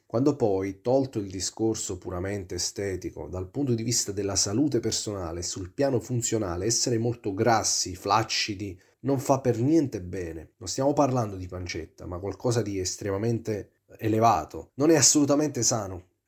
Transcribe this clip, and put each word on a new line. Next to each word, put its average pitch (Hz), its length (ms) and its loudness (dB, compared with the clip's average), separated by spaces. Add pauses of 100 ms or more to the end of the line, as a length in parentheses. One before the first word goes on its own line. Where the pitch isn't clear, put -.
Quando 139 300 2
poi, 98 440 0
tolto 131 380 0
il 101 100 -6
discorso 101 720 -4
puramente 92 560 -6
estetico, 90 720 -6
dal 90 220 -6
punto 135 260 0
di 113 80 -2
vista 117 300 -2
della 98 240 -2
salute 120 420 2
personale, 98 640 -4
sul 90 300 -8
piano 139 260 2
funzionale, 107 680 -2
essere 120 320 0
molto 117 360 -2
grassi, 107 640 2
flaccidi, 101 840 0 (200)
non 135 180 0
fa 131 220 2
per 117 180 2
niente 131 420 2
bene. 87 580 -10
Non 92 100 -12
stiamo 139 240 0
parlando 127 420 2
di 92 140 -8
pancetta, 87 580 -10
ma 87 140 -8
qualcosa 113 420 -2
di 101 160 -4
estremamente 104 920 -4 (280)
elevato. 107 760 2
Non 147 160 4
è 165 40 10
assolutamente 143 720 4
sano 98 460 -2 (180)